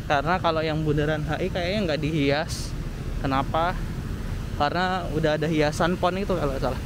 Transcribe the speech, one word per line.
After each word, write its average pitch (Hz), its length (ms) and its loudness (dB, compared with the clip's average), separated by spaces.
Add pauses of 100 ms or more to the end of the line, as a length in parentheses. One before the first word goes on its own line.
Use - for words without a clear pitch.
Karena 151 320 2
kalau 165 240 2
yang 156 240 0
Bundaran 151 400 2
H 151 160 -2
I 175 80 0
kayaknya 185 400 0
nggak 151 160 0
dihias. 147 720 0 (480)
Kenapa? 139 480 0 (880)
Karena 175 560 0
udah 156 240 2
ada 151 80 2
hiasan 160 480 2
pon 180 240 2
itu 190 160 0
kalau 147 160 0
nggak 131 80 -2
salah. 127 260 0